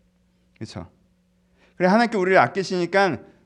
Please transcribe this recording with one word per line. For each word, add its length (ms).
그렇죠? 320
그래, 100
하나님께 300
우리를 200
아끼시니까 800